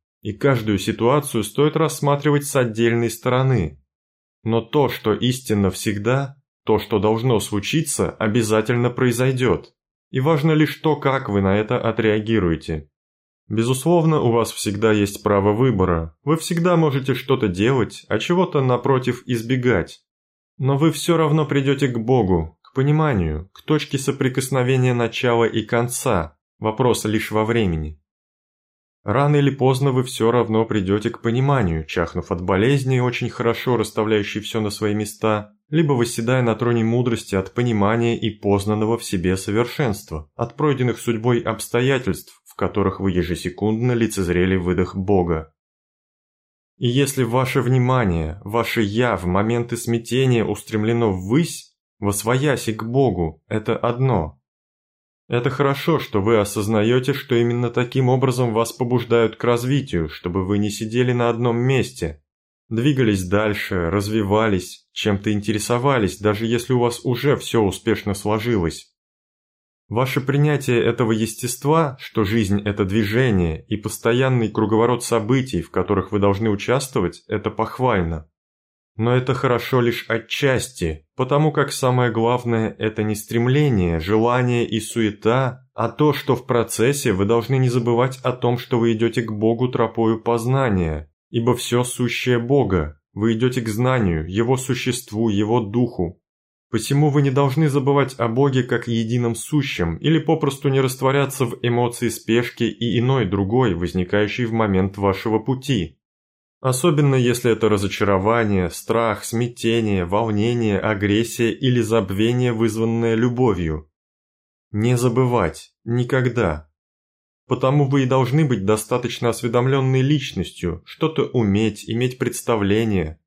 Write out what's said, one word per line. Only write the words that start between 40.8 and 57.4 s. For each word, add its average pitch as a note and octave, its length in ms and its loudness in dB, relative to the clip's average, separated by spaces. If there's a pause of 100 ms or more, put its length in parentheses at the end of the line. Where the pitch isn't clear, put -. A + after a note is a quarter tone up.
судьбой A#2+ 420 0
обстоятельств, B2 1040 -4
в - 100 -20
которых F#2+ 460 -2
вы G2 100 0
ежесекундно F#2 800 -2
лицезрели F#2+ 640 0
выдох F2+ 400 -2
Бога. F2+ 560 0 (1300)
И B2 100 -4
если C3+ 360 0
ваше B2+ 380 0
внимание, A#2 800 0
ваше A#2 380 -2
"я" A2 340 0
в F2 100 -6
моменты A#2 520 -2
смятения A#2+ 640 0
устремлено A2 680 -2
ввысь, G#2+ 600 -2 (260)
восвояси A#2 760 0
к A2 100 -8
Богу, A2+ 640 0
это A2 300 -2
одно. A#2 640 -2 (880)
Это A#2+ 200 -2
хорошо, C#3 500 0
что G#2+ 220 -4
вы A2 160 2
осознаёте, A2 760 0
что C3 220 -4
именно A#2+ 340 0